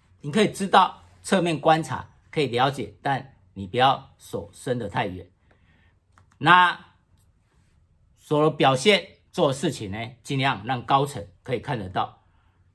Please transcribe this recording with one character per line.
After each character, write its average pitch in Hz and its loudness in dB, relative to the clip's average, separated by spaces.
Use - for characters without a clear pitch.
你 143 -12
可 214 2
以 185 2
知 196 -8
道， - 4
侧 190 0
面 170 -2
观 160 2
察， - -10
可 156 -4
以 143 0
了 123 0
解， 131 -10
但 135 -6
你 98 -10
不 104 -6
要 131 0
手 - -12
伸 123 -8
得 107 -8
太 110 -4
远。 90 -14
那 175 4
所 151 0
有 156 4
表 135 2
现、 196 2
做 165 2
的 135 0
事 143 -4
情 104 -10
呢， 104 -8
尽 139 -6
量 131 -2
让 123 -4
高 139 2
层 120 -10
可 123 -8
以 113 -2
看 123 -6
得 95 -10
到。 107 -8